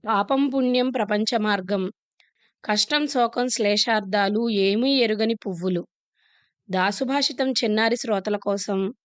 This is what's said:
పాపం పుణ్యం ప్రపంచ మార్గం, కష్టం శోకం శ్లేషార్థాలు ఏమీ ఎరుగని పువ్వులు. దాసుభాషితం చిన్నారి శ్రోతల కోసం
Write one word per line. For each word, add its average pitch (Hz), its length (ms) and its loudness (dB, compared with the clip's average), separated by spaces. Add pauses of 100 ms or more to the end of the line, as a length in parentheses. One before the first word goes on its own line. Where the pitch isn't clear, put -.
పాపం 226 420 2
పుణ్యం 254 400 2
ప్రపంచ 220 480 0
మార్గం, 196 540 -2 (720)
కష్టం 294 420 0
శోకం 247 400 0
శ్లేషార్థాలు 208 1000 0
ఏమీ 214 460 2
ఎరుగని 220 400 2
పువ్వులు. 180 520 -4 (840)
దాసుభాషితం 254 840 -2
చిన్నారి 226 460 0
శ్రోతల 208 400 -2
కోసం 196 560 -2 (120)